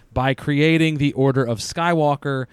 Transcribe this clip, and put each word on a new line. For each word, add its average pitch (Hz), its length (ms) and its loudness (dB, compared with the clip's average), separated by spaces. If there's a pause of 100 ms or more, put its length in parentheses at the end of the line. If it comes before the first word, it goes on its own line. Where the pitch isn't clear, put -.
(120)
by 131 220 0
creating 156 640 2
the 143 140 2
Order 135 320 2
of 117 160 -4
Skywalker, 147 920 -2